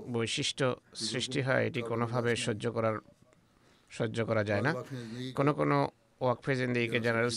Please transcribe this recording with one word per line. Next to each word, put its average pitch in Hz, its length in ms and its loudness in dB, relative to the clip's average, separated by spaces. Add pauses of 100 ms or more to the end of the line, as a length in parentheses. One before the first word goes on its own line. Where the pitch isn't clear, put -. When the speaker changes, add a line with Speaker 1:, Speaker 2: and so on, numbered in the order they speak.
(160)
Speaker 1:
বৈশিষ্ট্য 117 520 0
Speaker 2:
কি - 420 -6
Speaker 1:
সৃষ্টি 127 300 -2
Speaker 2:
লোগোং 127 80 0
Speaker 1:
হয়, 127 200 4
এটি 113 140 -4
Speaker 2:
কা 117 100 -4
Speaker 1:
কোনোভাবে 117 400 0
Speaker 2:
বরদাস্ত 113 80 2
নেহি। - 60 -2
Speaker 1:
সহ্য 107 200 -2 (100)
করার, 113 200 2 (960)
সহ্য 113 260 -2 (120)
করা 107 200 2
যায় 101 180 2
না। 156 40 2
Speaker 2:
বাজ 160 40 0
ওয়াকফে 131 200 -8
জিন্দেগি 120 340 -8 (100)
Speaker 1:
কোনো 143 140 4
Speaker 2:
কো 147 60 -4
Speaker 1:
কোনো 147 180 4 (440)
ওয়াকফে 127 400 0
জিন্দেগিকে 120 440 0
Speaker 2:
জেনারেল - 0 -
Speaker 1:
জেনারেল 117 320 2